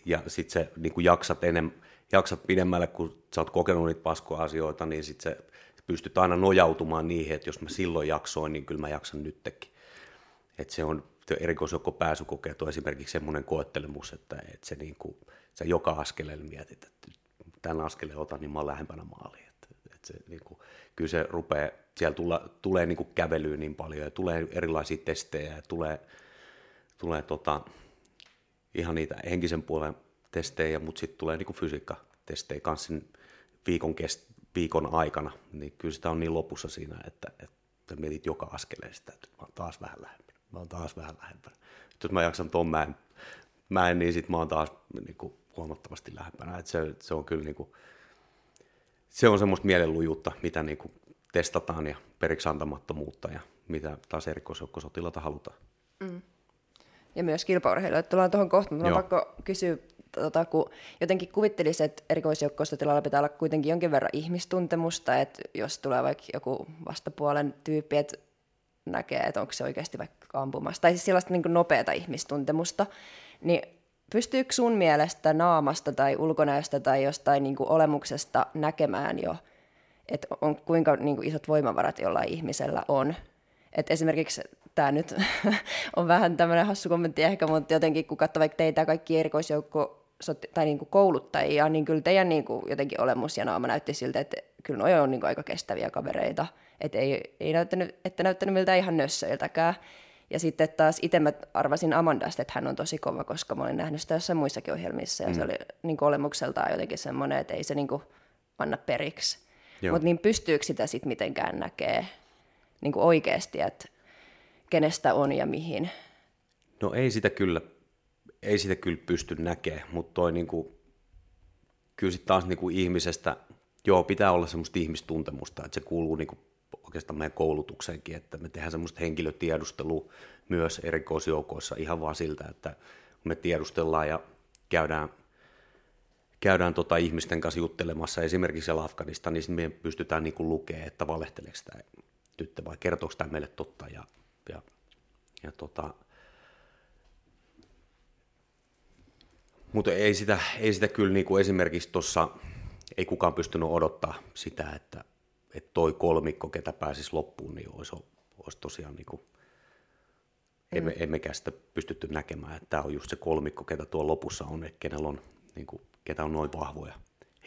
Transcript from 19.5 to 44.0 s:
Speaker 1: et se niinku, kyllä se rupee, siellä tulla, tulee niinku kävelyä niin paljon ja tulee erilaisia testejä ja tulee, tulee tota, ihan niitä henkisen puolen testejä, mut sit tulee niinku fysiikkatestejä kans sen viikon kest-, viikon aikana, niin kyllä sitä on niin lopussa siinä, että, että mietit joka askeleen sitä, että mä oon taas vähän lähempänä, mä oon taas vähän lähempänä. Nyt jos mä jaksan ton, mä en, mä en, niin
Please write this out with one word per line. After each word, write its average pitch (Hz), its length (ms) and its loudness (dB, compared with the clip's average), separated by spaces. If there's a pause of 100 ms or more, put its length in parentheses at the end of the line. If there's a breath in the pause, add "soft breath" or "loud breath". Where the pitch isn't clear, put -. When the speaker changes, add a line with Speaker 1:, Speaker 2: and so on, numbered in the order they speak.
Speaker 1:
et - 100 -20
se - 80 -18 (140)
niinku, 82 320 -20 (360 loud breath)
kyllä 80 140 -2
se 80 200 2
rupee, 76 440 0 (240)
siellä 78 180 2
tulla, 85 340 -2 (120)
tulee 92 240 2
niinku 82 180 0
kävelyä 78 540 -2
niin 76 180 -8
paljon 76 280 -10
ja 73 80 -8
tulee 85 400 -2
erilaisia 80 540 -2
testejä 78 500 -6
ja 76 120 -14
tulee, 78 320 -4 (960 soft breath)
tulee 80 240 -4
tota, 73 400 -2 (1120 soft breath)
ihan 85 200 -4
niitä 80 200 -4 (140)
henkisen 85 340 -2
puolen 76 320 -4 (360)
testejä, 80 480 -2
mut 80 180 -10
sit - 200 -10
tulee 80 200 -4
niinku 80 160 -8
fysiikkatestejä - 1080 -8
kans 78 220 -4
sen 78 220 -8 (600 soft breath)
viikon 80 340 0
kest-, - 240 -6 (300)
viikon 80 380 0
aikana, 76 380 0 (200)
niin 73 260 -12
kyllä 80 160 -6
sitä 82 160 -4
on 82 100 0
niin 82 140 -2
lopussa 80 360 -6
siinä, 76 260 -14 (120)
että, - 200 -16 (120)
että - 560 -20
mietit 78 300 -6
joka 78 260 -4
askeleen - 420 -14
sitä, - 200 -20
että - 140 -20
mä - 120 -20
oon - 160 -20
taas 85 260 -10
vähän - 200 -14
lähempänä, - 380 -20 (120)
mä 90 80 -14
oon 85 100 -14
taas 85 280 -10
vähän 78 240 -14
lähempänä. - 340 -20 (380 soft breath)
Nyt - 100 -18
jos 85 80 -4
mä 90 120 4
jaksan 82 260 0
ton, 85 180 2
mä 78 160 2
en, 73 120 -6 (760 loud breath)
mä 90 200 4
en, 87 100 2
niin 85 140 2